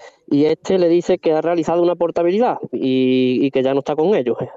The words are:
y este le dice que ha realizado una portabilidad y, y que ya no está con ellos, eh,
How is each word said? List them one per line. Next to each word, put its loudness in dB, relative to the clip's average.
y 2
este -2
le 2
dice 2
que 0
ha 0
realizado 0
una 2
portabilidad 0
y, 0
y 0
que 0
ya 0
no 0
está -4
con 0
ellos, -2
eh, -8